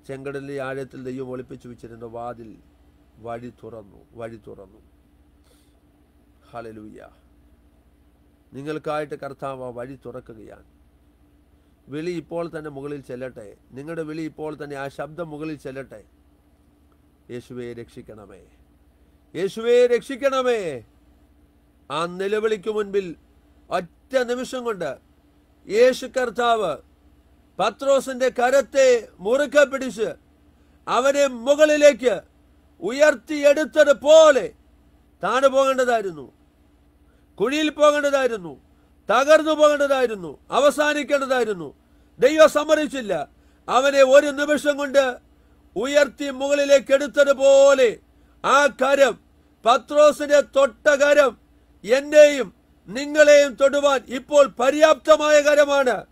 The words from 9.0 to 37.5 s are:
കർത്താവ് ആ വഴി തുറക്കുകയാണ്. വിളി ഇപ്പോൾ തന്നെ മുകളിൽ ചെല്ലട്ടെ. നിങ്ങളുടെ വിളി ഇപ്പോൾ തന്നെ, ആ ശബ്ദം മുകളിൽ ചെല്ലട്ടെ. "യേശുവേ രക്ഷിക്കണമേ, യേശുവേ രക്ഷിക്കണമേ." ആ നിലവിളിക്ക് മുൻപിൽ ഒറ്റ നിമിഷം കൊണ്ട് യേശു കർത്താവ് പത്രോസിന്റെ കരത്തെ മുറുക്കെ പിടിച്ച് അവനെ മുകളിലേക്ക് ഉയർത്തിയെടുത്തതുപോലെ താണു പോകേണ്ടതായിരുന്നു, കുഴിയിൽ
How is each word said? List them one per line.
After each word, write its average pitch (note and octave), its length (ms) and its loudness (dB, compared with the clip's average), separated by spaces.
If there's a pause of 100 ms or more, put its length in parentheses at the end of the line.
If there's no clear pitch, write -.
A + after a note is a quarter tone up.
കർത്താവ് C3+ 480 -12
ആ B2+ 60 -12
വഴി B2+ 360 -16
തുറക്കുകയാണ്. A2 580 -20 (1200)
വിളി D#3 240 -10
ഇപ്പോൾ E3+ 460 -10
തന്നെ D3+ 120 -14
മുകളിൽ C#3+ 320 -14
ചെല്ലട്ടെ. B2+ 540 -16 (160)
നിങ്ങളുടെ D#3+ 320 -12
വിളി D#3 180 -12
ഇപ്പോൾ D3+ 420 -12
തന്നെ, C#3+ 120 -14
ആ C#3 120 -10
ശബ്ദം D#3 420 -14
മുകളിൽ D3+ 260 -12
ചെല്ലട്ടെ. C3 480 -16 (1300)
"യേശുവേ A#2+ 440 -14
രക്ഷിക്കണമേ, A2 680 -20 (920)
യേശുവേ A3+ 500 0
രക്ഷിക്കണമേ." A#3+ 1000 -4 (1040)
ആ D#3 140 -6
നിലവിളിക്ക് G#3 640 -6
മുൻപിൽ G3 460 -6 (540)
ഒറ്റ F#3 480 -8
നിമിഷം B3 460 -6
കൊണ്ട് F3 340 -8 (720)
യേശു B3 360 2
കർത്താവ് A#3 720 -4 (840)
പത്രോസിന്റെ B3+ 720 -2
കരത്തെ B3+ 760 2 (120)
മുറുക്കെ C#4 460 2
പിടിച്ച് A#3+ 500 -8 (720)
അവനെ C#4 400 0
മുകളിലേക്ക് C#4 960 2 (580)
ഉയർത്തിയെടുത്തതുപോലെ C#4+ 1700 2 (720)
താണു B3 240 0
പോകേണ്ടതായിരുന്നു, B3 840 -2 (1040)
കുഴിയിൽ D4 340 -2